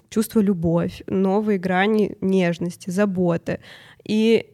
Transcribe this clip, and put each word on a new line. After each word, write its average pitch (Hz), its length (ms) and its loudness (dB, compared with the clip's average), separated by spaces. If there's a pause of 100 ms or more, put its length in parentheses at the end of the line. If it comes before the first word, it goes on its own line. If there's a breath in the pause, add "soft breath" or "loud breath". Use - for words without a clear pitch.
чувства 220 320 0
любовь, 175 680 -2
новые 196 520 0
грани 190 640 0
нежности, 180 680 -2
заботы. 180 680 -2 (460 loud breath)
И 220 480 2